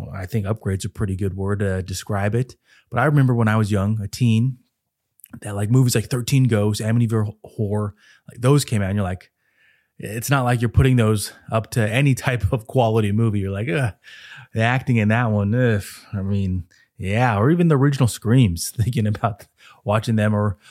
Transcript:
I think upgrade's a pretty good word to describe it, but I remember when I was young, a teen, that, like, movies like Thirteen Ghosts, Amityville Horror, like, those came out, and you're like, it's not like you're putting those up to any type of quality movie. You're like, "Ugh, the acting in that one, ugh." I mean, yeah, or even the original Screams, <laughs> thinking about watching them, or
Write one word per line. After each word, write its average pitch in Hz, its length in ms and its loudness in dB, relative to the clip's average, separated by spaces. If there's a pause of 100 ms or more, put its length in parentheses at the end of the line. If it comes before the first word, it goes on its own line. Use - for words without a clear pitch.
(140)
I 95 120 -8
think 104 200 -4
upgrade's 98 380 -4
a 104 60 -8
pretty 98 260 -6
good 92 200 -4
word 98 240 -4
to 95 220 -2
describe 101 540 -4
it, 127 220 -4 (320)
but 107 100 -4
I 123 60 2
remember 139 280 4
when 117 140 2
I 107 80 2
was 107 160 0
young, 104 300 -2
a 101 60 -8
teen, 120 500 0 (840)
that, 101 140 -10
like, 101 140 -2
movies 123 260 4
like 110 140 -2
Thirteen 131 360 0
Ghosts, 107 360 0
Amityville 110 600 0
Horror, 104 520 -6 (340)
like, 117 120 -18
those 135 240 4
came 107 160 -2
out, 95 80 -2
and 101 60 -2
you're 104 80 0
like, 92 280 -8 (680)
it's 113 300 -8
not 139 160 2
like 120 160 2
you're 117 80 2
putting 131 260 4
those 107 380 2 (180)
up 110 200 -2
to 110 160 0
any 131 280 2
type 113 380 -2
of 113 140 -4
quality 110 440 2
movie. 107 280 0
You're 98 120 -4
like, 104 180 -6
"Ugh, 139 240 -2 (600)
the 113 80 0
acting 123 340 0
in 104 140 2
that 113 220 2
one, 104 220 0
ugh." 117 300 2 (300)
I 101 80 -4
mean, 95 420 -2 (340)
yeah, 107 400 0
or 117 140 4
even 175 160 2
the 151 100 4
original 135 300 2
Screams, 110 640 2
<laughs> - 60 -16
thinking 110 300 -2
about 107 420 -4 (360)
watching 110 320 0
them, 107 180 2
or 104 240 0 (140)